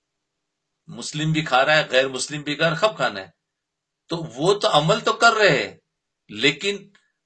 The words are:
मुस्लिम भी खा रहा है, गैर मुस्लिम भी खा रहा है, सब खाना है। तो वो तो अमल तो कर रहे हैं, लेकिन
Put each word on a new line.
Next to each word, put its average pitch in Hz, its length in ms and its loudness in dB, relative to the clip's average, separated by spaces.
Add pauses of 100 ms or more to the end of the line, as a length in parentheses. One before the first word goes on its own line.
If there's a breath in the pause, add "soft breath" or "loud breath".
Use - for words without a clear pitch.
(880)
मुस्लिम 151 440 -6
भी 156 100 0
खा 131 200 2
रहा 151 140 4
है, 151 120 2
गैर 131 200 2
मुस्लिम 135 340 -8
भी 147 140 -6
खा 156 80 -2
रहा 165 100 2
है, 160 60 -6
सब 214 180 0
खाना 107 220 -4
है। 95 120 -16 (800)
तो 165 60 -6
वो 160 380 0
तो 214 160 -2
अमल 165 300 2
तो 226 140 -2
कर 233 180 4
रहे 190 260 4
हैं, 95 200 -6 (520)
लेकिन 151 600 -2 (360)